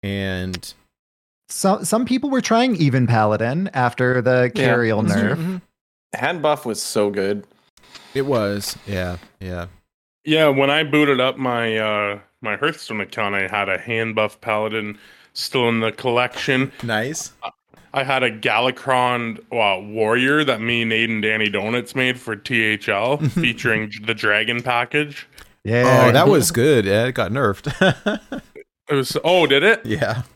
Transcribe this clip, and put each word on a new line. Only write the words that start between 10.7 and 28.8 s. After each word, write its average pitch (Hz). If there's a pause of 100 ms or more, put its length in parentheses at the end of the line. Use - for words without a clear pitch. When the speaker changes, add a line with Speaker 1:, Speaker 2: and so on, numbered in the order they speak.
Speaker 4:
booted 143
up 127
my, 120
uh, 104 (220)
my 107
Hearthstone 117
account, 101
I 98
had 101
a 92
hand 113
buff 107
Paladin 107 (360)
still -
in 113
the 113
collection. 131 (120)
Speaker 1:
Nice. 117 (600)
Speaker 4:
I 135
had 131
a 120
Galakrond, 123 (120)
uh, 101
warrior 120
that 120
me, 117
Nate, 113
and 110
Danny 107
Donuts 107
made 127
for 113
T 113
H 107
L, 113
Speaker 1:
<laughs> -
Speaker 4:
featuring 117 (120)
the 113
dragon 110
package. 127 (380)
Speaker 2:
Yeah. 127
Speaker 1:
Oh, 123
that 151
was 143
good. 120
Yeah, 104
it 127
got 104
nerfed. 156
<laughs> - (360)